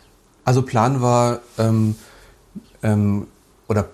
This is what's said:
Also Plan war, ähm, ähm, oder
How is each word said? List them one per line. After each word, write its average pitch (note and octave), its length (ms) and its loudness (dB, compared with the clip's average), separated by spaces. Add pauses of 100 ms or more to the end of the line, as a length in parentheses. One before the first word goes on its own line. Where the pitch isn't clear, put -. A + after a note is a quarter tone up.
(440)
Also B2+ 200 2
Plan B2+ 400 0
war, A#2+ 380 0 (180)
ähm, A2 340 0 (880)
ähm, G#2 460 0 (400)
oder G#2 260 -2